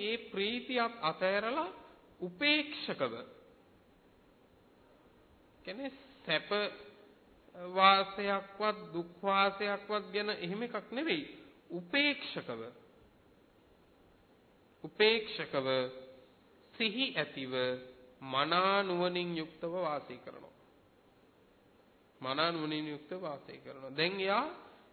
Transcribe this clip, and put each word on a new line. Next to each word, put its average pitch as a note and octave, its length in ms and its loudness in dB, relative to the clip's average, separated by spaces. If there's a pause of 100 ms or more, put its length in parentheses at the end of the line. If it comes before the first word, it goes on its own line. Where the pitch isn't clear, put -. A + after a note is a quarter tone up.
ඒ A3 240 -2
ප්‍රීතියත් A#3 720 -2
අතහැරලා G3+ 720 0 (480)
උපේක්ෂකව G3 960 0 (2500)
කියන්නේ B3 320 -8 (280)
සැප - 300 -2 (1200)
වාසයක්වත් G3 1080 4 (120)
දුක් E3+ 200 -6 (100)
වාසයක්වත් G3 880 2
ගැන G#3 240 0
එහෙම F#3+ 320 -4
එකක් A#3+ 260 -6
නෙවෙයි. A3+ 340 0 (440)
උපේක්ෂකව F3 960 0 (2250)
උපේක්ෂකව E3 840 2 (1040)
සිහි A#3 400 0
ඇතිව C#3 400 -4 (680)
මනා E3+ 640 2
නුවණින් F3 500 0
යුක්තව E3 400 -6
වාසය D3 440 -4
කරනවා. - 380 -18 (1700)
මනා D3 300 2
නුවණින් D#3 360 -2
යුක්තව D3 320 -8
වාසය C#3+ 380 -10
කරනවා. C3 340 -14
දැන් D#3+ 260 0
එයා G3 280 2 (480)